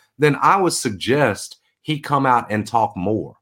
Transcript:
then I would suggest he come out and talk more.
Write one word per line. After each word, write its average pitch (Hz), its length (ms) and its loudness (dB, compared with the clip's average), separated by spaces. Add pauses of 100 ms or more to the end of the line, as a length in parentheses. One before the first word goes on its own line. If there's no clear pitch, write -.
(200)
then 143 240 2
I 170 180 6
would 165 120 2
suggest 117 840 -2 (240)
he 156 180 -4
come 143 280 0
out 120 240 2
and 107 160 -2
talk 110 280 -2
more. 92 460 -4